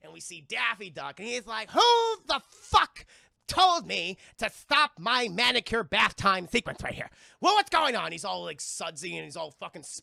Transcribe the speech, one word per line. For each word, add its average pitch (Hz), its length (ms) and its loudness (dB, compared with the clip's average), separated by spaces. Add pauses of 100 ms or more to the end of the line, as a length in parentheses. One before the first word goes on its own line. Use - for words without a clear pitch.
and 160 100 -20
we 165 60 -20
see 165 280 -14
Daffy 220 420 -2
Duck, 139 300 -10
and 202 80 -10
he's 240 200 -6
like, 220 240 -8
Who 311 100 6 (460)
the 285 220 0
fuck - 560 0 (420)
told 349 400 4
me 180 300 -6 (200)
to 214 120 -4
stop 294 500 0
my 233 300 0
manicure 226 540 0
bath 202 320 0
time 185 320 0
sequence - 360 -4
right - 100 -8
here? - 160 -12 (320)
Well, 381 140 4
what's 403 140 2
going 311 260 2
on? 165 160 -4
He's 170 140 -12
all, 185 180 -6
like, 160 160 -10
sudsy, 165 560 -10
and 160 100 -10
he's 151 120 -14
all 160 140 -10
fucking 165 320 -16 (180)